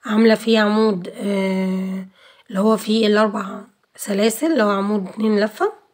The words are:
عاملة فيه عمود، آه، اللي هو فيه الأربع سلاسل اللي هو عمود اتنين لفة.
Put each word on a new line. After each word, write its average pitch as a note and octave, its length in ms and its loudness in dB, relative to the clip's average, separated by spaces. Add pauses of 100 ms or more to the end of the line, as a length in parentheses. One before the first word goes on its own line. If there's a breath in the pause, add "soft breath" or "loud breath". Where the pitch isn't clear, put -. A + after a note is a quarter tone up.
عاملة A3 300 4
فيه A3+ 240 0
عمود، G#3 480 0
آه، F#3+ 960 -4 (440 soft breath)
اللي F#3+ 100 -4
هو A3 180 2
فيه G#3+ 300 0
الأربع G#3 540 0 (340)
سلاسل A3 560 0
اللي B3 120 2
هو G#3 60 2
عمود G3+ 380 -2
اتنين G#3+ 320 0
لفة. G#3+ 340 -2 (200)